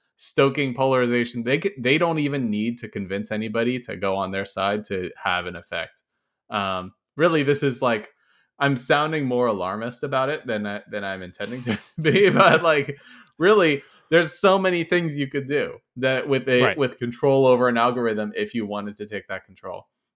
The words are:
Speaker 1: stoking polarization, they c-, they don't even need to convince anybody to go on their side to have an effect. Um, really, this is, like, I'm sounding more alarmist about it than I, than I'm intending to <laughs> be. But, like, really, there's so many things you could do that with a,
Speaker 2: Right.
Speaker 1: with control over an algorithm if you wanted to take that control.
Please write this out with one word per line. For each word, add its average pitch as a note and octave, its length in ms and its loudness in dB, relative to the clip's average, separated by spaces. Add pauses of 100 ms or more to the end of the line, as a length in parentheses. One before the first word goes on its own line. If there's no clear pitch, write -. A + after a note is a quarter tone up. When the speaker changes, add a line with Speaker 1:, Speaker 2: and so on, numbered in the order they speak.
(160)
Speaker 1:
stoking C#3 580 0
polarization, B2 720 0
they C#3 160 0
c-, G3 180 -4
they C3 200 2
don't E3 200 0
even C#3 300 -2
need G#2+ 300 -2
to A2+ 100 -12
convince G2+ 420 -6
anybody A2+ 500 -2
to G#2+ 160 -12
go F#2+ 200 -2
on F#2+ 140 -2
their G2 160 -4
side G2+ 380 -2
to F#2 260 -6 (120)
have F2+ 220 -2
an F2 100 -10
effect. E2+ 480 -10 (460)
Um, F#2+ 440 -4 (220)
really, D#3+ 280 2
this C#3 200 0
is, C3 200 -2
like, A#2 260 0 (500)
I'm C#3 200 2
sounding D3+ 480 0
more B2 220 2
alarmist G#2 540 -4
about C3+ 280 -2
it D3 160 -8
than G#2+ 200 -4
I, G#2 140 -8 (100)
than G2+ 140 -8
I'm F#2+ 180 -8
intending G#2 420 -10
to A2+ 140 -4 (100)
<laughs> - 120 -12
be. F3 300 4
But, D#3+ 320 6
like, D3 340 0 (400)
really, E3+ 460 4 (280)
there's E3 300 4
so G3 180 6
many F3+ 240 0
things E3 360 0
you C#3 80 -2
could C#3 200 -6
do C3 280 -2 (220)
that C3 300 0
with C3 220 0
a, B2 140 4
Speaker 2:
Right. G2+ 160 2
Speaker 1:
with C3 180 -2
control C3+ 480 2
over B2 240 6
an A#2+ 80 0
algorithm A#2 580 0
if G#2 200 -4
you A2+ 100 -4
wanted G#2 320 -8
to G#2+ 100 -12
take G2+ 220 -12
that F#2+ 160 -10
control. F#2+ 440 -16 (280)